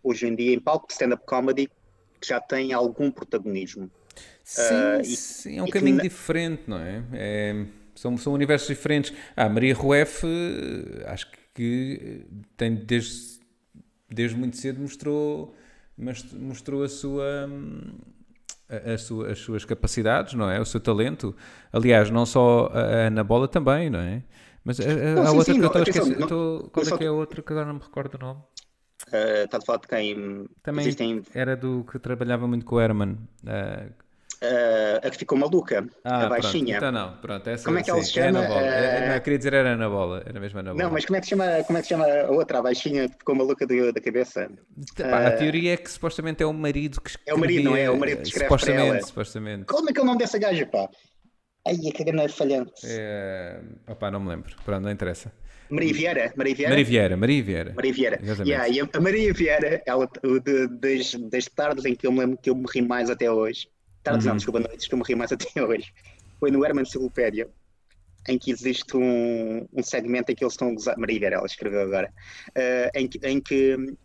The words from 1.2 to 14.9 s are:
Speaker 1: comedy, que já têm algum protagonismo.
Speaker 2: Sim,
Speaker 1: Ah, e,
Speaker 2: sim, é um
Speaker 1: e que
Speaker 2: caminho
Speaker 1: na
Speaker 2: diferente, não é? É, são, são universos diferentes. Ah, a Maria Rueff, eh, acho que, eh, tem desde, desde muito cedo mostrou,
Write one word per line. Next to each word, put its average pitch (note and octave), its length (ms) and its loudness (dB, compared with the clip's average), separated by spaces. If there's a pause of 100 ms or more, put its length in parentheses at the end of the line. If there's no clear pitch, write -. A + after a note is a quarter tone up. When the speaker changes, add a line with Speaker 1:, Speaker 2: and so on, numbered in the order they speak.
Speaker 1:
comedy, C3+ 420 0 (520)
que - 80 -12
já B2 120 0
têm C3 320 -4
algum B2 380 0
protagonismo. G2 800 -6 (540)
Speaker 2:
Sim, A#2+ 520 2
Speaker 1:
Ah, C#3+ 60 2
e, B2 140 -4
Speaker 2:
sim, - 420 -10
é F3+ 40 -4
um F3+ 60 -2
Speaker 1:
e - 40 -6
que G3 100 2
Speaker 2:
caminho C3+ 160 6
Speaker 1:
na - 100 0
Speaker 2:
diferente, E3 580 -4
não G2+ 120 -6
é? G2 340 -8
É, G#2 540 -4 (280)
são, B2 240 -4
são C#3+ 140 -2
universos C#3+ 360 2
diferentes. C#3+ 440 0 (240)
Ah, A#2 80 2
a G#2+ 40 2
Maria A#2+ 260 4
Rueff, C#3+ 520 2
eh, - 840 -6
acho - 220 -10 (240)
que, A#2+ 760 -4
eh, F#2 40 -18 (220)
tem A2+ 180 0
desde, A2+ 680 -4 (680)
desde A#2 260 -2
muito B2 200 -4
cedo C3+ 240 -6
mostrou, D3 760 -4 (420)